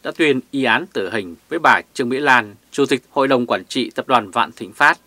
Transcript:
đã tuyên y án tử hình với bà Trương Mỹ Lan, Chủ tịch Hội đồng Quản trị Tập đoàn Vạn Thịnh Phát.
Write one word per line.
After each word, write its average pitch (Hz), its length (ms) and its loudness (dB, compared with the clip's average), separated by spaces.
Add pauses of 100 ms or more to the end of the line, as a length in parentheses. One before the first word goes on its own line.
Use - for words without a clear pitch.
đã 156 80 -6
tuyên 143 280 0 (120)
y 135 120 -4
án 123 300 2
tử 98 160 -6
hình 90 260 -8 (140)
với 165 100 -6
bà 113 220 4 (120)
Trương 123 160 -4
Mỹ 131 100 -2
Lan, 123 360 2 (160)
Chủ 143 140 0
tịch 127 240 -2
Hội 135 180 0
đồng 127 180 2
Quản 95 200 -4
trị 127 300 -6
Tập 127 120 -8
đoàn 127 240 0
Vạn - 200 -2
Thịnh 95 220 -16
Phát. 151 340 2